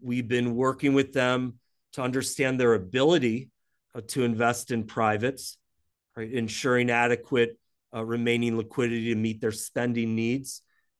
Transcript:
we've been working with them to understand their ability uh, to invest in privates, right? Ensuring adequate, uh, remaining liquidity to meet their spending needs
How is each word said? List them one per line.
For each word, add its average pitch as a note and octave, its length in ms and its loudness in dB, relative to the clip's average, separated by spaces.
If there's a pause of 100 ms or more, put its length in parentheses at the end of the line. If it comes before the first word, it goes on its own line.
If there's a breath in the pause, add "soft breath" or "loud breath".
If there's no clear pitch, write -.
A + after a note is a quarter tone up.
we've B2 260 -4
been A#2+ 260 0
working C3 380 0
with C#3 220 2
them B2+ 440 0 (340)
to C#3 100 -8
understand C3 580 -2
their A#2+ 140 6
ability B2+ 760 2 (440)
uh, A#2+ 140 -14
to B2+ 160 -2
invest A#2+ 460 0
in A#2 140 -2
privates, A2 760 -2 (580)
right? A2+ 140 -10
Ensuring B2 600 2
adequate, A#2+ 680 2 (360)
uh, A2+ 100 -6
remaining A#2 520 0
liquidity A#2 560 -2
to A2 40 0
meet A2 240 -2
their A2+ 120 -2
spending A#2 640 -2
needs A#2+ 480 -2 (380)